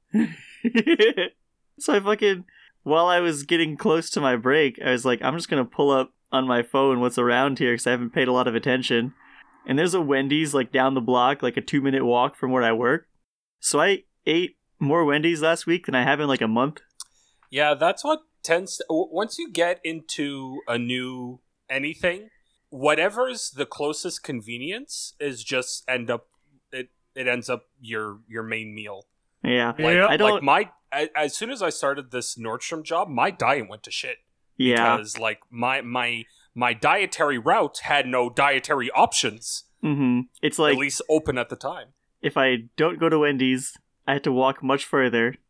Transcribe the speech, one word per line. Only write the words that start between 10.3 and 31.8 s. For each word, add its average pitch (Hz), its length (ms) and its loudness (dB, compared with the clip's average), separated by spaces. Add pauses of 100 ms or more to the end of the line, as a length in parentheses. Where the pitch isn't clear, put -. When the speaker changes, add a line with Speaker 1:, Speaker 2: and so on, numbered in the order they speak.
Speaker 1:
like, 131 180 0
down 135 220 4
the 131 60 0
block, 123 420 2
like, 123 140 -2
a - 40 -4
two-minute 135 440 0
walk 123 320 2
from 127 140 -4
where 127 140 2
I 113 80 4
work. 123 340 0 (540)
So - 200 0
I 190 240 2 (220)
ate 170 300 0 (240)
more 160 240 2
Wendy's 151 380 2
last 165 240 2
week 175 200 0
than - 80 -2
I 127 100 4
have 139 160 2
in, 151 80 -2
like, 135 120 2
a 113 80 0
month. 123 320 0 (680)
Speaker 2:
Yeah, 147 240 2
that's 160 300 0
what 311 180 0 (200)
tends 180 360 -2
to, - 100 -8
w-, 160 240 0
once 196 260 -4
you 330 120 -12
get 170 340 0
into 143 840 -8
a 117 120 -2
new 127 640 -6 (300)
anything, 175 600 -6 (400)
whatever's 196 800 0
the 135 160 -6
closest 151 560 -6
convenience 131 960 -10
is 135 240 -6
just - 440 -4
end 120 220 -2
up, 117 180 -6 (440)
it, 127 160 -10 (260)
it 131 120 -6
ends 123 240 -2
up 120 160 -6 (140)
your, 110 480 -8
your 113 140 -10
main 110 320 -10
meal. 104 300 -14 (380)
Speaker 1:
Yeah. 123 260 2 (100)
Speaker 2:
Like, - 0 -
Speaker 3:
Yeah. 175 300 4
Speaker 1:
I 147 80 0
don't 208 180 4
Speaker 2:
like 180 80 -2
my, 160 280 2 (220)
a-, 151 260 -4
as 151 180 -2
soon 226 140 -8
as 247 120 -8
I 170 80 0
started 139 400 -4